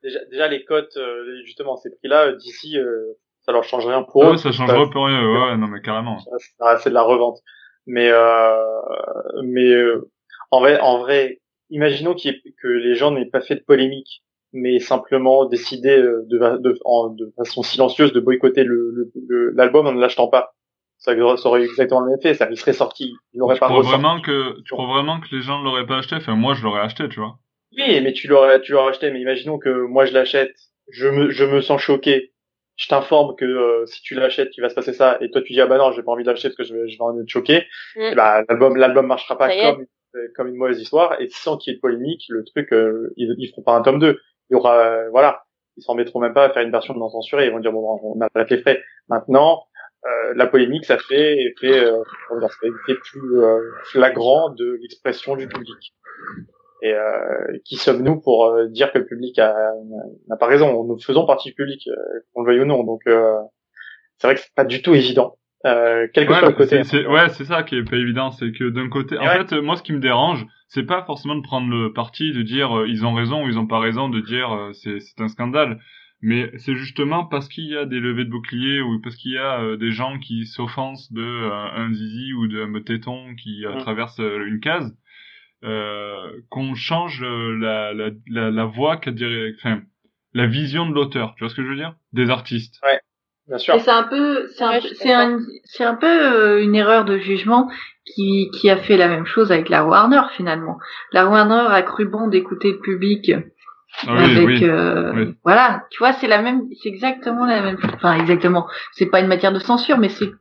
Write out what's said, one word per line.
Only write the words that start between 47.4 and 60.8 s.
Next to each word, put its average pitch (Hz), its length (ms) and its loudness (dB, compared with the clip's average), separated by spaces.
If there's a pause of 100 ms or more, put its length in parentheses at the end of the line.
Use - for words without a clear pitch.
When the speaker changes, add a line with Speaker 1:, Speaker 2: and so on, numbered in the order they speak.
Speaker 1:
ils 113 40 0
vont 113 80 -6
dire, « 110 140 -2
Bon, 110 300 -4
on 110 180 -6
arrête 113 300 0
les 127 100 2
frais. » 135 220 2 (260)
Maintenant, 143 540 4 (420)
euh, 120 300 -4
la 120 100 4
polémique, 131 400 2
ça 120 140 2
fait, 147 380 2 (220)
fait, 127 260 4
euh, 113 180 2 (240)
comment 117 140 -6
dire, 107 100 -2
ça - 160 -8 (180)
fait 127 100 -2
plus, 127 460 -4
euh, 113 160 4 (280)
flagrant 131 640 2
de 120 300 -6
l'expression 131 540 -8
du 131 120 -10
public. 117 480 -16 (840)
Et, 110 120 -2
euh, 107 60 -2 (640)
qui - 140 -14
sommes-nous 135 420 0
pour, 117 280 4
euh, 113 200 2
dire 117 240 -2
que - 60 0
le - 80 0
public 123 340 -8
a, 110 140 4 (760)
n'a 110 80 -6
pas 120 120 0
raison ? 135 360 4